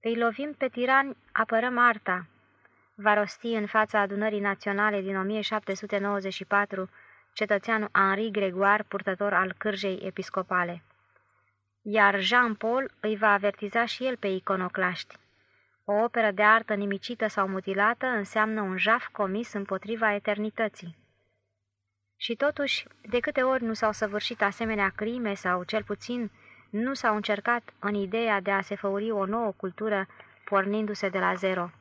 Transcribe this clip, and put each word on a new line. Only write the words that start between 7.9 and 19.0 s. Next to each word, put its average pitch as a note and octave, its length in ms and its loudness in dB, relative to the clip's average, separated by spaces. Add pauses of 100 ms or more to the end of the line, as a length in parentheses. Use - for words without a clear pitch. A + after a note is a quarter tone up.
Henri G3 380 4
Gregoire, G3 580 2
purtător G3 440 -2
al F#3 260 0
cârjei G3 440 -2
episcopale. F3+ 800 -4 (1040)
Iar G3+ 340 4
Jean-Paul A#3 680 2 (100)
îi G#3+ 160 -2
va G#3 160 4
avertiza G3+ 520 0
și B3 220 -6
el B3+ 100 -2
pe - 100 -6
iconoclaști. F#3 880 -2 (680)
O G3+ 80 -2
operă A3+ 380 2
de G3 120 0
artă G#3+ 320 6
nimicită G3+ 520 -4
sau G3+ 220 0
mutilată G3 580 0
înseamnă A3 540 0
un F#3+ 160 -2
jaf G#3+ 360 2